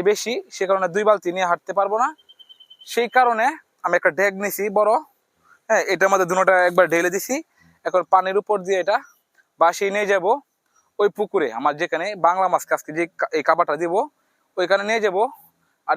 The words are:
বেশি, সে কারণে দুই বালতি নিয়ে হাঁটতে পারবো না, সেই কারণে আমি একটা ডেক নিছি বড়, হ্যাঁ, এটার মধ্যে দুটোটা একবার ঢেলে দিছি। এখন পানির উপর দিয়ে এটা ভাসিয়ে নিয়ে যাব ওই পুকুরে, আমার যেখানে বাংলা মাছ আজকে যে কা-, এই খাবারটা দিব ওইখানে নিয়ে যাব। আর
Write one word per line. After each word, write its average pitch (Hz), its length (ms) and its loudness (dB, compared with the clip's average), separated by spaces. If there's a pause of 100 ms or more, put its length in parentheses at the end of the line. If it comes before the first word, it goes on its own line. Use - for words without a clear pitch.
বেশি, 214 240 -2 (220)
সে - 140 -6
কারণে 190 240 0
দুই 208 140 -2
বালতি 202 280 2
নিয়ে 185 160 -2
হাঁটতে 175 280 -4
পারবো 196 240 -2
না, 285 60 -2 (840)
সেই 233 240 -2
কারণে 240 280 2 (400)
আমি 175 140 0
একটা 180 200 2
ডেক 196 140 0 (100)
নিছি 196 200 -6 (140)
বড়, 214 140 4 (760)
হ্যাঁ, 208 140 2 (100)
এটার 185 180 2
মধ্যে 190 180 2
দুটোটা 185 260 2 (120)
একবার 180 260 4
ঢেলে 170 220 2
দিছি। 247 200 -4 (520)
এখন 180 140 0 (120)
পানির 190 280 2
উপর 208 240 -2
দিয়ে 190 180 0
এটা 202 140 0 (640)
ভাসিয়ে 175 340 2
নিয়ে 208 160 -2
যাব 185 140 2 (760)
ওই 208 80 4 (100)
পুকুরে, 196 300 -2 (120)
আমার - 220 0
যেখানে 165 240 -4 (200)
বাংলা 185 280 2
মাছ 156 100 0 (120)
আজকে - 220 -12
যে 170 60 0 (160)
কা-, - 180 -2
এই 147 100 -2
খাবারটা 160 340 2
দিব 170 120 -4 (640)
ওইখানে 185 320 0
নিয়ে 220 160 0
যাব। 185 120 0 (720)
আর 156 80 0